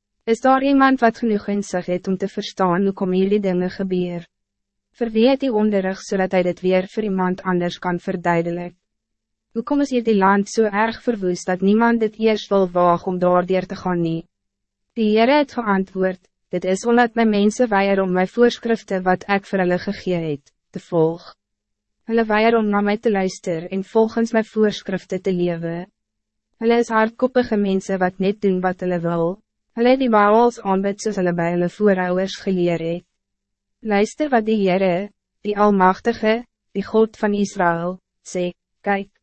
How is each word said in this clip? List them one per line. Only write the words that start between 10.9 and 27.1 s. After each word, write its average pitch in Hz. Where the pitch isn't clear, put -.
verwoes 190
dat 180
niemand 226
dit 220
eers 220
wil 196
waag 175
om 185
daardeur 180
te 196
gaan 180
nie? 165
Die 220
Heere 247
het 285
geantwoord, 190
"Dit 180
is 190
omdat 240
my 233
mense 214
weier 196
om 190
my 185
voorskrifte 226
wat 185
ek 196
vir 196
hulle 180
gegee 185
het, -
te -
volg. 165
Hulle 226
weier 220
om 214
na 202
my 202
te 226
luister 185
en 190
volgens 226
my 220
voorskrifte 196
te 190
lewe. 175
Hulle 233
is 240
hardkoppige 226